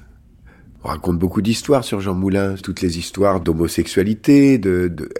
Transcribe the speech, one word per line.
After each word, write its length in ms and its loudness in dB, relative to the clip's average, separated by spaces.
On 60 -6
raconte 280 -2
beaucoup 240 0
d'histoires 400 0
sur 180 -6
Jean 140 -4
Moulin, 400 0
toutes 280 -8
les 180 -2
histoires 400 0
d'homosexualité, 1200 2
de, 280 0
de, 220 -8